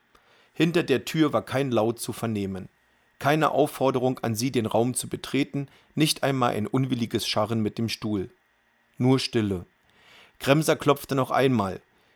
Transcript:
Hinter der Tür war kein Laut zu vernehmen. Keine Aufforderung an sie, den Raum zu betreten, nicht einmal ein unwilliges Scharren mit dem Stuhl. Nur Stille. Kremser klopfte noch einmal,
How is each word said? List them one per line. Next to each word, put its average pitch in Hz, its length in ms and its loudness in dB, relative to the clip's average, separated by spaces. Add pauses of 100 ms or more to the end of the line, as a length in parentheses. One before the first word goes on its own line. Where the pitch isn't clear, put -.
(520)
Hinter 165 300 2
der 123 220 0
Tür 156 280 2
war 110 100 0
kein 131 280 -2
Laut 113 300 2
zu - 120 -8
vernehmen. 98 560 -4 (500)
Keine 151 320 2
Aufforderung 131 720 0
an 113 140 -2
sie, 120 160 -2
den 117 160 0
Raum 117 280 0
zu - 140 -6
betreten, 143 600 -4 (260)
nicht 151 280 0
einmal 127 320 0
ein 107 120 -2
unwilliges 127 600 -2
Scharren 107 340 0
mit 107 180 -2
dem 113 100 -2
Stuhl. 104 420 -4 (680)
Nur 127 200 4
Stille. 101 480 -2 (720)
Kremser 139 380 2
klopfte 139 380 0
noch 131 160 0
einmal, 117 500 0 (360)